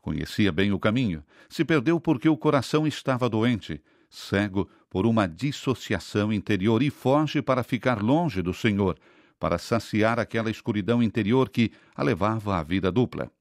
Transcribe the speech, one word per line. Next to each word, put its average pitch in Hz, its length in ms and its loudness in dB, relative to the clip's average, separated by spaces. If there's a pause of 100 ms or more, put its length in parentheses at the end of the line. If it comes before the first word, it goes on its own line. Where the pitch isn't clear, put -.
Conhecia 82 500 -2
bem 95 200 2
o 95 80 0
caminho. 107 440 0 (260)
Se - 140 -2
perdeu 156 360 2
porque 156 280 0
o 156 80 4
coração 151 520 2
estava 127 420 -2
doente, 110 500 0 (300)
cego 98 580 -2 (220)
por 95 160 -2
uma 110 220 2
dissociação 107 1040 -4
interior 107 480 0
e 147 80 2
foge 143 520 0
para 127 220 -2
ficar 120 380 -2
longe 123 400 0
do 87 120 -2
Senhor, 98 440 0 (420)
para 82 200 0
saciar 113 600 0
aquela 110 300 -4
escuridão 110 540 0
interior 117 460 2
que 117 220 2 (240)
a - 60 -6
levava 104 560 0
à 80 60 -2
vida 90 280 0
dupla. 87 500 -2